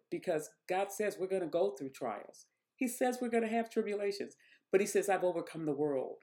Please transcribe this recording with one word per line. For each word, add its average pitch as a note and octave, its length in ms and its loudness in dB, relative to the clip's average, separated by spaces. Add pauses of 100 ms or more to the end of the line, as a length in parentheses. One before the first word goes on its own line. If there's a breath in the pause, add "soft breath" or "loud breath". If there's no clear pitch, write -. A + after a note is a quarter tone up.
(100)
because E3 400 -2 (180)
God G3 220 0
says G#3 260 -2
we're F#3 120 -4
gonna F#3 180 0
go F3 240 2
through C#3+ 200 -8
trials. - 560 -8 (280)
He B3+ 140 0
says B3 340 0
we're A#3 80 -2
gonna A3+ 160 2
have A3+ 240 0
tribulations, G3+ 640 -2 (380 soft breath)
but F#3+ 80 8
he G#3+ 80 2
says, - 200 2
"I've F#3 140 4
overcome D#3+ 440 -2
the D3 60 2
world." C#3 500 0